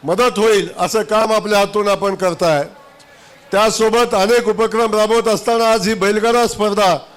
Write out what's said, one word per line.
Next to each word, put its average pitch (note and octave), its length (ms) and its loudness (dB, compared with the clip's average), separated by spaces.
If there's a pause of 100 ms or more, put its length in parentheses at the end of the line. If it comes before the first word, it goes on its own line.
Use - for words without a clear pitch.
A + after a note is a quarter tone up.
मदत G3 340 0
होईल G3+ 300 2 (100)
असं G#3 240 -2
काम G#3+ 300 0
आपल्या G#3 260 0
हातून G3+ 300 0
आपण G3 260 -2
करताय. E3+ 500 0 (880)
त्यासोबत A3 600 2
अनेक G#3+ 340 2
उपक्रम A3 460 -2
राबवत G#3+ 340 0
असताना A3+ 440 0
आज G#3 160 0
ही A3 60 0
बैलगाडा G#3+ 520 0
स्पर्धा G3+ 520 0 (180)